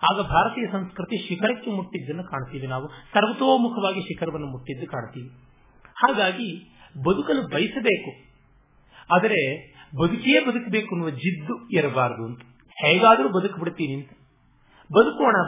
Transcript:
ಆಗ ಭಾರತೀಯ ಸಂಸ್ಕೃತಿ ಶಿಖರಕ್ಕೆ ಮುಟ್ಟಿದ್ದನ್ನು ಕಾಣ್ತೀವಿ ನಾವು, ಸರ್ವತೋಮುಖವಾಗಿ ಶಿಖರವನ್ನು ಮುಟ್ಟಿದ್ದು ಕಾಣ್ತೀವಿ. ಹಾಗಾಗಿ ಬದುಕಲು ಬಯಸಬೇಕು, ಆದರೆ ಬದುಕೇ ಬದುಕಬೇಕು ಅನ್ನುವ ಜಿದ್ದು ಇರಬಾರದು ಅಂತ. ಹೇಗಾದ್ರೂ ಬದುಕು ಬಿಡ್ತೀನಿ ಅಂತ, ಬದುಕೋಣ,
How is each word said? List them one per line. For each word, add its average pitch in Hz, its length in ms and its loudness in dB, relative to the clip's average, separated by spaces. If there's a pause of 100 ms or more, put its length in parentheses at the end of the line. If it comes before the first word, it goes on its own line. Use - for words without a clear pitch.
(120)
ಆಗ 196 100 0
ಭಾರತೀಯ 185 500 0
ಸಂಸ್ಕೃತಿ 190 560 -6
ಶಿಖರಕ್ಕೆ 220 440 -2
ಮುಟ್ಟಿದ್ದನ್ನು 180 520 -8
ಕಾಣ್ತೀವಿ 135 440 -8
ನಾವು, 131 200 -6
ಸರ್ವತೋಮುಖವಾಗಿ 233 1120 0
ಶಿಖರವನ್ನು 160 460 -6
ಮುಟ್ಟಿದ್ದು 131 400 -10
ಕಾಣ್ತೀವಿ. 127 420 -10 (680)
ಹಾಗಾಗಿ 202 800 0 (320)
ಬದುಕಲು 269 400 2
ಬಯಸಬೇಕು, 196 840 -2 (840)
ಆದರೆ 175 580 0 (280)
ಬದುಕೇ 240 380 4
ಬದುಕಬೇಕು 220 560 -2
ಅನ್ನುವ 165 140 -2
ಜಿದ್ದು 151 600 -6
ಇರಬಾರದು 127 560 0
ಅಂತ. 120 160 -10 (440)
ಹೇಗಾದ್ರೂ 226 440 6
ಬದುಕು 185 300 -2
ಬಿಡ್ತೀನಿ 165 340 -4
ಅಂತ, 139 180 -10 (800)
ಬದುಕೋಣ, 226 440 4 (120)